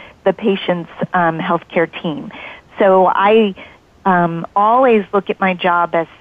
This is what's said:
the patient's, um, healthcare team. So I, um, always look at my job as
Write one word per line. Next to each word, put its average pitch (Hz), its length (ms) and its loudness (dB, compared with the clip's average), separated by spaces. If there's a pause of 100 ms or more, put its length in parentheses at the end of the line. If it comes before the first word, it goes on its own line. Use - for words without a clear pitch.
(260)
the 190 80 2
patient's, 190 580 -4 (220)
um, 165 260 0
healthcare 170 500 -2 (120)
team. 156 300 -8 (480)
So 190 280 4
I, 208 480 2 (480)
um, 175 420 0 (100)
always 226 580 2
look 196 160 -2
at 202 100 -6
my 190 140 0
job 175 420 -2
as 165 120 -2 (140)